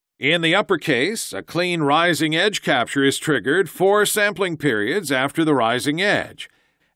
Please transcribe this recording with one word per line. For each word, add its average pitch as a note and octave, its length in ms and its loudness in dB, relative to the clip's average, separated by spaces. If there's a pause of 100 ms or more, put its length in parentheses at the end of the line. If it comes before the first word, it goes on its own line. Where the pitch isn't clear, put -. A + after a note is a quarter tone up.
(200)
In E3 220 0
the E3 120 2
upper G3 240 0
case, E3 540 -2
a F#2+ 100 -8
clean F3 400 -2
rising D#3 540 2
edge F#3+ 260 0
capture C#3 440 0
is C3+ 120 2
triggered D3 520 0
four G3+ 360 2
sampling F#3+ 520 -2
periods C#3 560 -2
after C#3 320 0
the D3+ 100 2
rising B2 460 0
edge, F3 480 -2 (460)